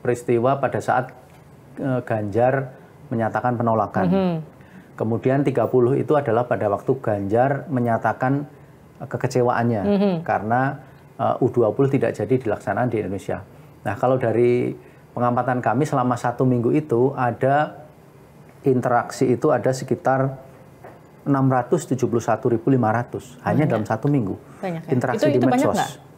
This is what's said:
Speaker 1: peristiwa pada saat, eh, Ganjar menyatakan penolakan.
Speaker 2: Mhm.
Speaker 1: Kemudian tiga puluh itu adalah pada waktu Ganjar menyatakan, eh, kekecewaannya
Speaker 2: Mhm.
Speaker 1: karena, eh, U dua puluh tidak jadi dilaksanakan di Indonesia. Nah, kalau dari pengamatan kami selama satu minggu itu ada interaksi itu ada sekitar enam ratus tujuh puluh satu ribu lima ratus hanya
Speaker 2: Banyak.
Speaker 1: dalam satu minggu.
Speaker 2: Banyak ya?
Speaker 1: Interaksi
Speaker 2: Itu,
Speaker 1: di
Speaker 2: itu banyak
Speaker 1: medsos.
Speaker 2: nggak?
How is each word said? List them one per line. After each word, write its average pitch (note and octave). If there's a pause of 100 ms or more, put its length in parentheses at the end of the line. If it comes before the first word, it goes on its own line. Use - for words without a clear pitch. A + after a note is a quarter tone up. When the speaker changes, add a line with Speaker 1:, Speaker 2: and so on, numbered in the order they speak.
Speaker 1:
peristiwa B2
pada B2+
saat, B2 (640)
eh, B2+
Ganjar A#2+ (400)
menyatakan A2+
penolakan. A2+
Speaker 2:
Mhm. F3+ (600)
Speaker 1:
Kemudian A#2
tiga B2+
puluh B2+
itu A#2+
adalah A#2+
pada G#2
waktu G2+
Ganjar A2+
menyatakan, B2 (480)
eh, -
kekecewaannya A#2+
Speaker 2:
Mhm. G3+ (120)
Speaker 1:
karena, A#2+ (400)
eh, A#2
U A#2+
dua A2
puluh C3+
tidak A2+
jadi G#2+
dilaksanakan A#2
di A#2
Indonesia. F#2+ (400)
Nah, G2
kalau B2+
dari B2 (400)
pengamatan B2
kami A#2+
selama B2+
satu B2+
minggu B2
itu C#3
ada C3 (800)
interaksi B2
itu D3+
ada B2
sekitar C3 (960)
enam C#3
ratus C3
tujuh A#2
puluh A2
satu A2+
ribu A#2
lima A#2+
ratus A2
hanya B2
Speaker 2:
Banyak. -
Speaker 1:
dalam A2
satu A2+
minggu. A#2 (320)
Speaker 2:
Banyak E3
ya? -
Speaker 1:
Interaksi B2+
Speaker 2:
Itu, D4
Speaker 1:
di -
Speaker 2:
itu C4
banyak B3+
Speaker 1:
medsos. G3+
Speaker 2:
nggak? -